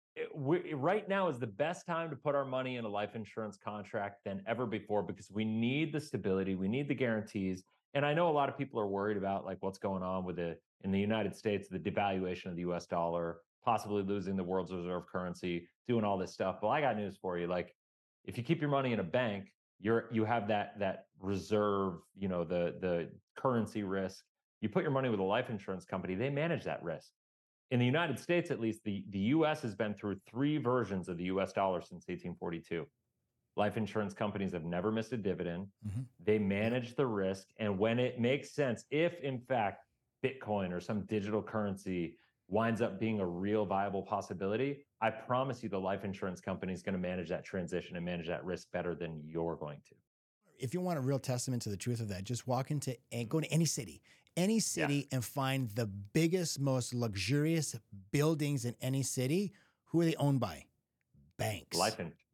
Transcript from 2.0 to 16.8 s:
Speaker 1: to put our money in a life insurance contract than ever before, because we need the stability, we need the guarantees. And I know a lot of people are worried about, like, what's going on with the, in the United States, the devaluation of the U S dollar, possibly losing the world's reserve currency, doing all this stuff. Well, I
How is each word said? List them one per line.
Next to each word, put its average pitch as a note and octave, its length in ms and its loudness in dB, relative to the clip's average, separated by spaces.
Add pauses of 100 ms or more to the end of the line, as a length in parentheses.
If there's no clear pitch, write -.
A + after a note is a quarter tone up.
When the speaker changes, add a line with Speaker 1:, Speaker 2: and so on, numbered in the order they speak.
Speaker 1:
to C#3 60 -6
put C#3+ 200 0
our C#3 80 2
money C3 320 -2
in A#2 80 -4
a A2 40 -4
life G#2 280 -2
insurance G#2+ 400 -8
contract G#2 680 -6
than G2 220 -6
ever A#2 200 0
before, G#2 360 0
because F#2 300 -8
we G#2+ 120 -2
need B2 480 0
the D3 80 -2
stability, F#2+ 540 0
we F#2+ 140 0
need C3+ 180 0
the C#3 80 0
guarantees. G#2+ 680 0 (300)
And C#3+ 120 2
I D3 80 4
know E3+ 140 4
a D#3+ 40 4
lot C#3+ 160 4
of - 80 -6
people - 240 -4
are G#2 60 2
worried G2 300 2
about, G2 280 0
like, F2+ 160 -6
what's F#2+ 180 -4
going F#2+ 240 -2
on F#2 220 -2
with F2 120 -4
the, E2+ 200 -2 (260)
in G2 80 -2
the G2 100 4
United G#2 360 2
States, G2+ 320 0
the F#2 100 -6
devaluation F#2+ 680 -2
of F2 100 -6
the F2 60 -4
U F2 120 0
S E2+ 120 -4
dollar, E2+ 520 0 (260)
possibly G#2 380 0
losing G2 340 -2
the F#2+ 80 0
world's F#2 280 -2
reserve F2+ 340 -4
currency, F2 640 -4 (180)
doing A#2 180 2
all G2+ 140 2
this F2+ 140 -4
stuff. F#2 300 -2
Well, G#2+ 100 4
I D3+ 80 2